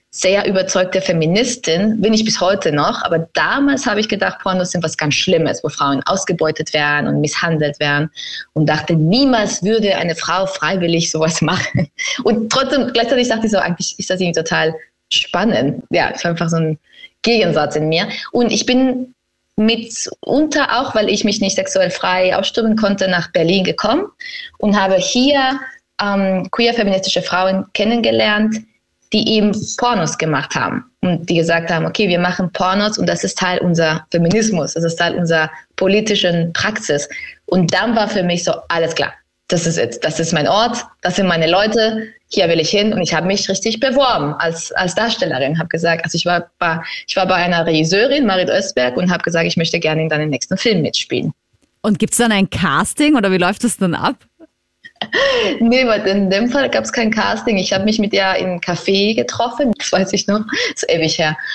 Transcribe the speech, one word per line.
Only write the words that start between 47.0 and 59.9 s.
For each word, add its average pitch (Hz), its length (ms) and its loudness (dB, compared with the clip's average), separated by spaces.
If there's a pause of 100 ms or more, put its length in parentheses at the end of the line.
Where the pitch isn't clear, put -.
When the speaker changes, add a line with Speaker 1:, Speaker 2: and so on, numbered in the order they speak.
Speaker 1:
ich - 80 -8
war 190 120 2
bei 185 80 2
einer 175 320 2
Regisseurin, 196 580 2
Marit 190 240 2
Östberg, 180 480 0
und 180 140 0
habe 175 120 -2
gesagt, 170 240 0
ich 170 120 -2
möchte 170 200 -2
gerne 160 220 0
in 160 80 -2
deinem 151 220 -2
nächsten 147 260 -4
Film 202 240 0
mitspielen. - 540 -4 (480)
Speaker 2:
Und 208 160 2
gibt's - 180 0
dann 233 160 2
ein 196 160 2
Casting 185 640 2
oder 202 160 2
wie 185 60 4
läuft 185 280 0
das 240 120 0
dann 180 180 0
ab? - 220 -2 (1400)
Speaker 1:
Nee, 240 260 4
weil 214 200 0
in 196 240 2
dem 226 180 2
Fall 269 220 0
gab's 220 220 -2
kein 226 180 0
Casting. 220 460 0
Ich 190 160 -2
habe 196 120 0
mich 220 140 2
mit 208 140 0
ihr 190 240 2
in 180 100 -2
einem 180 140 -4
Café 196 540 0
getroffen, 240 640 0
das - 120 -8